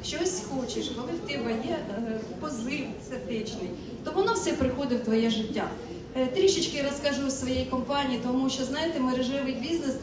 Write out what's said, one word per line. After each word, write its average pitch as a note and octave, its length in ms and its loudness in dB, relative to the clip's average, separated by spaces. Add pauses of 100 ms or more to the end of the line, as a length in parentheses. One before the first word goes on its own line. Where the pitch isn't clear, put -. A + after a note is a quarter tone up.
щось E4+ 460 -2
хочеш, A3+ 400 -2
коли B3 220 -6
в E4+ 200 -4
тебе A#3 200 -2
є, A#3+ 260 -2 (120)
е, A3 300 -2 (200)
позив C4+ 460 -4 (240)
сердечний, A#3 600 -4 (340)
то D#4 80 -4
воно G4 220 4
все G4+ 200 2
приходить B3+ 480 2
в - 40 -4
твоє A3+ 240 4
життя. G3+ 400 0 (480)
Е, C4 80 4
трішечки C#4+ 560 4 (100)
розкажу C#4 400 0
своєї B3+ 340 0
компанії, C4 640 0
тому C4 220 4
що, B3+ 160 0
знаєте, D#4 340 0
мережевий B3+ 540 2
бізнес C#4+ 500 0